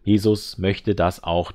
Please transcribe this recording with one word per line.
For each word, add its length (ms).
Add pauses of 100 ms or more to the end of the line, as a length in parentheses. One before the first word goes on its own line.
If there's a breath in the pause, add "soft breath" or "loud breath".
Jesus 540
möchte, 360
dass 300
auch 320